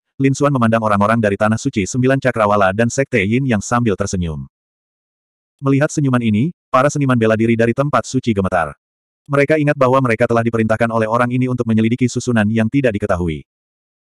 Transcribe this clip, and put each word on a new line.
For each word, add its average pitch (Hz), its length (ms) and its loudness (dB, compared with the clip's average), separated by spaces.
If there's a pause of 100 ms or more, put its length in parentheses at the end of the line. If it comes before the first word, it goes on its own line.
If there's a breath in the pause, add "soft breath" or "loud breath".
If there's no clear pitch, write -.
(180)
Lin 135 160 2
Xuan 143 160 0
memandang 113 320 2
orang-orang 107 400 2
dari 98 160 0
Tanah 107 220 0
Suci 110 260 -4
Sembilan 131 320 0
Cakrawala 104 560 0
dan 117 160 0
Sekte 131 320 -2
Yin 117 240 0
yang 110 160 0
sambil 120 320 -2
tersenyum. 85 560 -6 (1120)
Melihat 139 260 2
senyuman 131 320 0
ini, 117 320 0 (160)
para 135 240 2
seniman 135 240 0
bela 110 160 2
diri 113 240 2
dari 117 160 2
tempat 139 320 -2
suci 120 320 -2
gemetar. 90 400 -2 (480)
Mereka 143 320 2
ingat 147 200 0
bahwa 131 280 4
mereka 117 240 0
telah 117 160 2
diperintahkan 113 480 0
oleh 113 160 0
orang 123 240 0
ini 127 160 0
untuk 120 160 -2
menyelidiki 113 420 0
susunan 117 420 -2
yang 113 200 0
tidak 135 280 0
diketahui. 87 480 -4 (760)